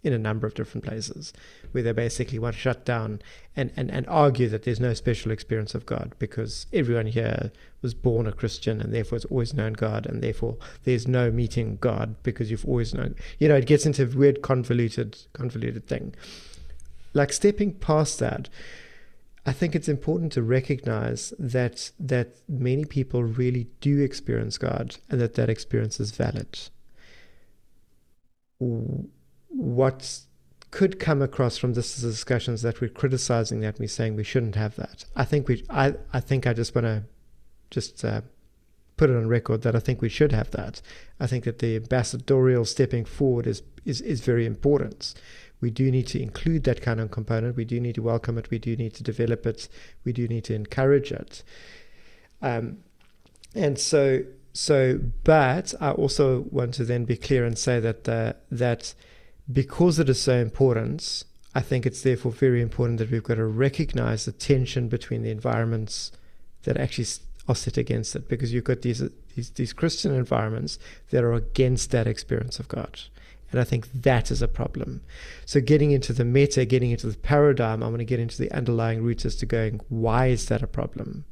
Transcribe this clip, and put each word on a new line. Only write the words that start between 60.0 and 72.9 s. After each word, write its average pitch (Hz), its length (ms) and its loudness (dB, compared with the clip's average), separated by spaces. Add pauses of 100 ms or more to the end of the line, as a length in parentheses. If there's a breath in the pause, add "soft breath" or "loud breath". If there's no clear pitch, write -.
is 127 120 2
so 131 140 4
important, 123 880 0 (300)
I 131 60 2
think 127 260 0
it's - 160 -2
therefore 123 280 2
very 123 300 4
important 117 380 0
that 113 120 -2
we've 117 120 0
got 117 140 0
to 113 100 0
recognize 117 800 0
the 107 60 -6
tension 127 560 2
between 117 340 -4
the 113 80 -2
environments 113 840 -2 (520 soft breath)
that - 120 0
actually - 280 -2
s-, - 160 -6 (280)
are 117 80 2
set - 220 -2
against 117 360 -2
it, - 140 -8
because 120 240 -2
you've 120 120 -2
got 127 180 0
these, 123 200 -2 (320)
these, 120 160 -8
these 123 220 -4
Christian 160 420 0
environments 113 640 -2 (320 loud breath)
that 123 140 4
are 117 80 4
against 123 580 2
that 113 160 2
experience 117 540 -2
of - 80 -10
God. - 320 -8 (500 soft breath)